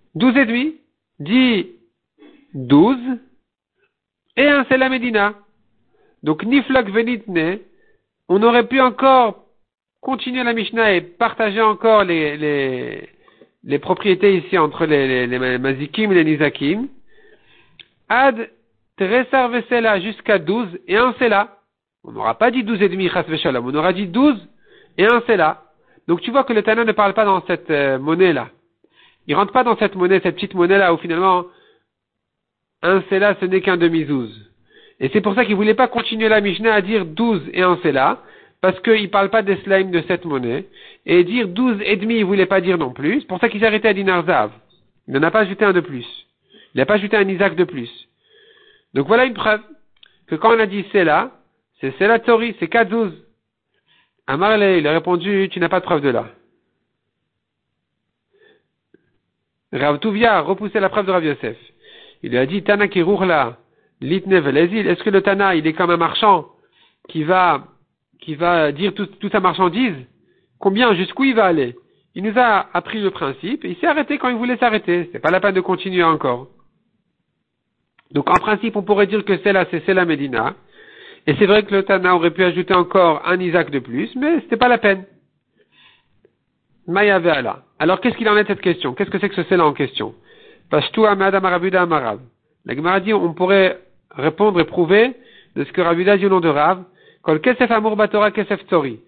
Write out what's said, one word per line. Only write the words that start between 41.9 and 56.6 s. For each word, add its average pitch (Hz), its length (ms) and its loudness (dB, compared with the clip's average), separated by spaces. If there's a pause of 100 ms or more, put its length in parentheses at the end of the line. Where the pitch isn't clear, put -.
demi, 220 200 -2
il 214 80 2
voulait 190 200 2
pas 190 160 0
dire 180 160 0
non 139 140 -4
plus. 151 300 -2
C'est - 60 -14
pour 185 120 -8
ça 233 100 2
qu'il 214 100 -8
s'est 220 60 2
arrêté 214 220 0
à 214 60 2
Dinar 185 320 -2
Zav. 131 260 0 (560)
Il 127 60 -6
n'en 139 100 0
a 165 80 2
pas 220 100 2
ajouté 196 240 -2
un 196 80 2
de 180 60 0
plus. 131 260 -6 (680)
Il - 40 -8
n'a 131 80 2
pas 202 100 2
ajouté 208 220 -2
un 196 100 2
Isaac 185 280 -2
de 180 80 0
plus. 127 260 -6 (1040)
Donc 135 140 -2
voilà 240 180 4
une 254 80 -4
preuve 214 280 -2 (640)
que 160 80 -6
quand 226 200 4
on 226 40 4
a 220 60 2
dit 196 260 -6
Sela, 190 400 2 (480)
c'est 135 180 -8
Sela 220 220 2
Tori, 226 400 0
c'est 170 80 -4
quatre 220 240 0
zouz. 220 220 -2 (1160)
Amarle, 196 500 2
il 151 100 0
a 147 40 2
répondu, 180 600 -2
tu - 80 -8
n'as 170 100 -2
pas 185 100 0
de 180 60 -6
preuve 156 160 -2
de 143 80 0
là. 113 180 -2 (3500)